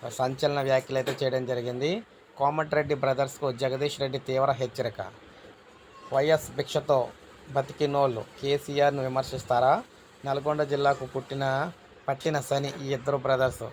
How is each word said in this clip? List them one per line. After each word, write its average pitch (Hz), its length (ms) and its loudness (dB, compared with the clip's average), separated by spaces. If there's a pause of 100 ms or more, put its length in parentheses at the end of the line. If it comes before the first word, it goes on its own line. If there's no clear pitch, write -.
సంచలన 135 540 0
వ్యాఖ్యలు 131 360 2
అయితే 131 240 -2
చేయడం 131 240 0
జరిగింది. 127 560 -2 (360)
కోమటిరెడ్డి 147 560 2
బ్రదర్స్కు 135 580 0
జగదీష్ 131 480 -2
రెడ్డి 135 180 -4
తీవ్ర 131 320 2
హెచ్చరిక. 117 560 -4 (1040)
వైఎస్ 147 440 2
భిక్షతో 135 520 2 (420)
బతికినోళ్ళు 135 760 0 (160)
కేసీఆర్ను 143 600 2
విమర్శిస్తారా? 131 800 2 (440)
నల్గొండ 143 360 0
జిల్లాకు 139 440 2
పుట్టిన, 135 640 -2 (360)
పట్టిన 143 320 -2
శని 139 320 -2 (100)
ఈ 139 120 -2
ఇద్దరు 135 220 -2
బ్రదర్స్. 131 560 0